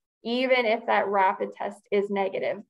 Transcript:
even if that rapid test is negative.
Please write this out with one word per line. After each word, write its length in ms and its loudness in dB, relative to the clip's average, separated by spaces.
even 420 0
if 220 0
that 200 2
rapid 460 0
test 280 -10
is 180 2
negative. 480 -2